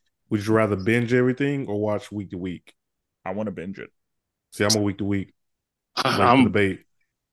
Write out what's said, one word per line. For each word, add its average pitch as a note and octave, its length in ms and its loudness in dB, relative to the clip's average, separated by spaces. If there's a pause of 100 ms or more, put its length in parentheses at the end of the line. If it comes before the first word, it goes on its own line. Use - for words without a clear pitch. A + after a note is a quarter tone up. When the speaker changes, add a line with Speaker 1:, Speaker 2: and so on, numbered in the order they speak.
(280)
Speaker 1:
would G#2 180 -2
you A2 60 2
rather A2 240 2
binge A2+ 380 0
everything B2+ 520 0
or G#2 140 -4
watch G#2 320 -4
week G2+ 180 -8
to G2 80 -10
week? F2 360 -10 (500)
Speaker 2:
I F#2 80 -6
wanna G#2 200 -6
binge F2+ 260 -10
it. - 120 -14 (600)
Speaker 1:
See, - 120 0
I'm G#2 120 4
a G#2 60 2
week G2+ 160 -2
to G#2 80 -6
week. G2 260 -2 (640)
Speaker 3:
I, A#2 220 0
Speaker 1:
Like - 0 -
the G2 140 4
Speaker 3:
I'm C3 120 8
Speaker 1:
debate. G2 360 2 (520)